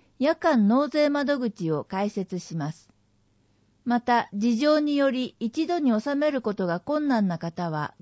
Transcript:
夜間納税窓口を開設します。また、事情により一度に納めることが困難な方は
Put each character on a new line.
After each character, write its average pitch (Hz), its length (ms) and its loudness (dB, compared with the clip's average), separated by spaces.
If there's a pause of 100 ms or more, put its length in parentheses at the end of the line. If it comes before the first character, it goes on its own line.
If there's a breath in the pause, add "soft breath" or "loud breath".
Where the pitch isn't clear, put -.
(180 soft breath)
夜 294 160 2
間 269 320 2
納 262 220 4
税 294 220 2
窓 285 280 0
口 196 320 -4
を 147 140 -2
開 202 260 -4
設 185 300 -6
し - 160 -10
ま 156 160 -6
す。 - 180 -20 (920)
ま 240 160 0
た、 233 340 2
事 226 220 2
情 302 240 4
に 294 160 0
よ 269 160 2
り 254 260 -4
一 269 300 -4
度 349 100 0
に 269 140 2
納 277 260 -2
め 302 100 2
る 269 140 -2
こ 208 120 -2
と 190 120 -2
が 175 140 -2
困 302 260 -4
難 220 220 2
な 170 100 -4
方 170 320 -6
は 151 320 -6